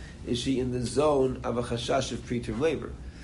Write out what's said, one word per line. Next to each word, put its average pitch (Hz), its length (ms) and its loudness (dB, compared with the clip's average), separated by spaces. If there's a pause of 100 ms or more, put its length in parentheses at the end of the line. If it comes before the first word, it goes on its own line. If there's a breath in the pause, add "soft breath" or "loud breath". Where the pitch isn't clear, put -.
(240 loud breath)
is 120 140 0
she 127 200 2
in 127 120 0
the 123 100 -2
zone 131 600 4
of 117 140 -2
a 123 60 0
chashash 123 480 0
of 117 80 -4
preterm 117 400 -2
labor? 147 320 0 (320 loud breath)